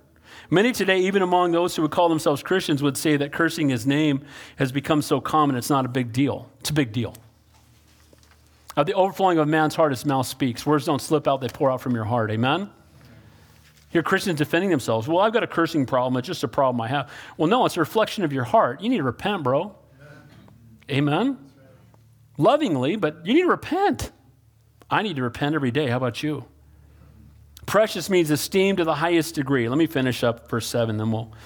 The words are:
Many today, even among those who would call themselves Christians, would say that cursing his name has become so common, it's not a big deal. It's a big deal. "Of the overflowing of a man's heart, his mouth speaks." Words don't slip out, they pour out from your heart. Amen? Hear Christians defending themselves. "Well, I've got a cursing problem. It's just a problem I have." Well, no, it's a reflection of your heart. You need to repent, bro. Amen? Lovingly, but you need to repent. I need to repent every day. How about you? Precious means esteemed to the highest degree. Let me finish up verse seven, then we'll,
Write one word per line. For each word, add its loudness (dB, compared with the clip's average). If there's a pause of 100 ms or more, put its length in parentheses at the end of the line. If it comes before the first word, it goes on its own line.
(500)
Many 4
today, 2
even 2
among 4
those 0
who 0
would 0
call 4
themselves 2
Christians, 0
would 0
say 2
that -4
cursing 0
his -2
name 2 (320)
has -2
become 0
so 0
common, 2
it's -6
not 2
a -4
big -4
deal. -2 (120)
It's -6
a -4
big 0
deal. -4 (1600)
"Of 2
the -4
overflowing 2
of 2
a 0
man's 2
heart, 2
his -6
mouth 0
speaks." -4
Words 2
don't 0
slip 0
out, 0
they -4
pour 0
out 0
from -2
your -2
heart. 0
Amen? 0 (1160)
Hear 0
Christians -2
defending 0
themselves. 0
"Well, 2
I've 2
got 0
a -6
cursing 0
problem. 0
It's -4
just -6
a -4
problem 0
I -4
have." -4 (280)
Well, 2
no, 4
it's -2
a -4
reflection 0
of -2
your -2
heart. 2
You -4
need 0
to -2
repent, -4
bro. -2 (1120)
Amen? 0 (1000)
Lovingly, 2
but -6
you 0
need 6
to 2
repent. 0 (800)
I 2
need -4
to -2
repent -2
every 0
day. 0
How 0
about -4
you? -6 (1200)
Precious 0
means 2
esteemed 2
to 0
the 0
highest 0
degree. 0
Let -2
me 2
finish -2
up -2
verse -4
seven, -2
then -2
we'll, -4 (140)